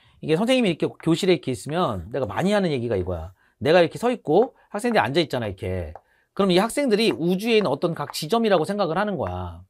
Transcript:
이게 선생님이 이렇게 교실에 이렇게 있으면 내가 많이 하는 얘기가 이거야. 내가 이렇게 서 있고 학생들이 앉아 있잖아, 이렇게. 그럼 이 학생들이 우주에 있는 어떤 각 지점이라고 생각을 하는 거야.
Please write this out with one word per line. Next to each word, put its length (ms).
이게 140
선생님이 340
이렇게 180
교실에 300
이렇게 180
있으면 600
내가 140
많이 260
하는 200
얘기가 240
이거야. 380
내가 220
이렇게 160
서 140
있고 440
학생들이 300
앉아 220
있잖아, 260
이렇게. 460
그럼 180
이 60
학생들이 540
우주에 460
있는 140
어떤 220
각 200
지점이라고 520
생각을 320
하는 200
거야. 520